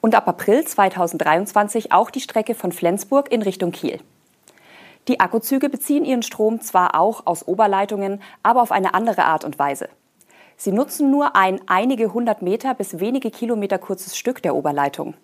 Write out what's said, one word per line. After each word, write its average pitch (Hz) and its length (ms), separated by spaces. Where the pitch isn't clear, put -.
Und 226 120
ab 202 140
April 214 360
zweitausenddreiundzwanzig 190 1300
auch 208 180
die 269 100
Strecke 226 340
von 180 180
Flensburg 202 600
in 233 80
Richtung 190 320
Kiel. - 280
Die 247 140
Akkuzüge 226 480
beziehen 285 380
ihren 247 160
Strom 220 400
zwar - 360
auch 208 280
aus 170 200
Oberleitungen, 202 760
aber 240 200
auf 226 100
eine 190 220
andere 214 300
Art 156 200
und - 140
Weise. 143 320
Sie - 160
nutzen 277 380
nur 285 260
ein 190 300
einige 214 480
hundert 226 260
Meter 220 320
bis 190 280
wenige 240 300
Kilometer 214 460
kurzes - 400
Stück - 240
der 147 140
Oberleitung. 143 580